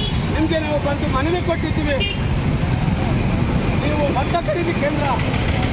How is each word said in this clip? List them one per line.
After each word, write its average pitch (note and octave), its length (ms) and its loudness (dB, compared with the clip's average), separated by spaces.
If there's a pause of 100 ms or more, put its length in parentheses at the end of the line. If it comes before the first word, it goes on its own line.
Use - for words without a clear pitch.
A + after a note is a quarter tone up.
(340)
ನಿಮಗೆ D#4 240 2
ನಾವು D4+ 280 -2
ಬಂದು C#4 200 -2 (100)
ಮನವಿ E4+ 320 0
ಕೊಟ್ಟಿದ್ದೀವಿ, D#4 480 0 (1900)
ನೀವು D4 220 0 (100)
ಭತ್ತ C4+ 200 0 (120)
ಖರೀದಿ E4+ 260 0
ಕೇಂದ್ರ D4 320 0 (680)